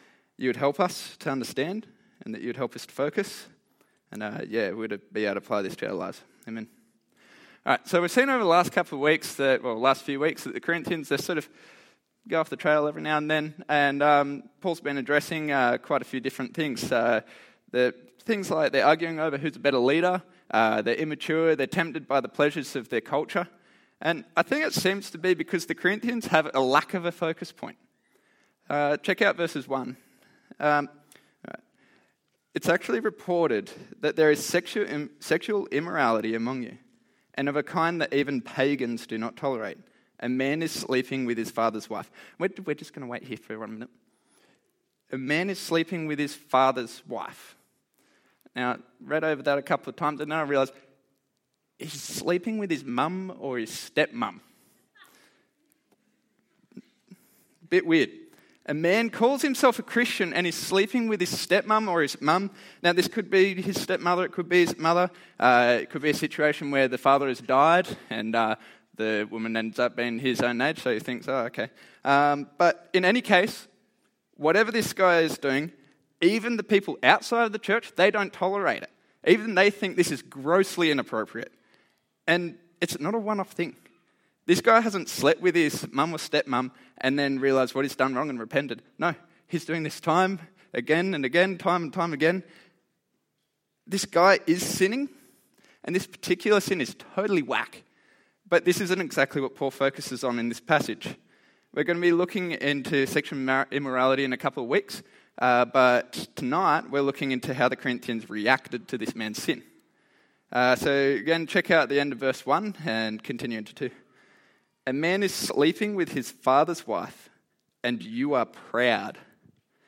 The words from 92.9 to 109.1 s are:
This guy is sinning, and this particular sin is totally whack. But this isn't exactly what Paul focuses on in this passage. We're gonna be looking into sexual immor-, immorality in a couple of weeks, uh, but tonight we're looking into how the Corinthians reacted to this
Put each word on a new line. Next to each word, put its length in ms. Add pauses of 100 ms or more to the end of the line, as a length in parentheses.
This 180
guy 400
is 180
sinning, 460 (760)
and 120
this 100
particular 540
sin 220
is 140 (200)
totally 260
whack. 400 (680)
But 180
this 140
isn't 220
exactly 400
what 140
Paul 160
focuses 520
on 140
in 120
this 100
passage. 560 (580)
We're 100
gonna 160
be 120
looking 400
into 560
sexual 320
immor-, 320
immorality 520
in 100
a 40
couple 240
of 80
weeks, 320 (360)
uh, 280
but 680
tonight 540
we're 120
looking 300
into 220
how 160
the 80
Corinthians 520
reacted 600
to 80
this 180